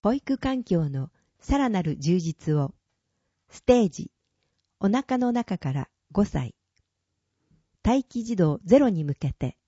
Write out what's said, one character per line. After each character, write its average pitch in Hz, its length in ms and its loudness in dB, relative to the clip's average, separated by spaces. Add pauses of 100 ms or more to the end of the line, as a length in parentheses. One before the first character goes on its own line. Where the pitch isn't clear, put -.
保 214 80 2
育 269 240 -4
環 262 260 -4
境 165 240 0
の 139 220 -6 (300)
さ - 180 -2
ら 269 100 2
な 196 140 0
る 156 160 -4
充 165 220 0
実 160 340 -4
を。 143 220 -2 (760)
ス - 140 -20
テ 247 220 6
ー 175 40 2
ジ、 - 220 -12 (680)
お 196 80 0
腹 254 300 0
の 247 140 0
中 233 260 -4
か 135 160 -4
ら 143 160 -6 (220)
五 202 140 2
歳。 131 280 -6 (1300)
待 254 200 2
機 240 200 -10
児 233 120 -6
童 156 300 2
ゼ 208 120 6
ロ 277 120 6
に 165 140 -2
向 143 120 -4
け 135 180 -4
て。 - 240 -8 (100)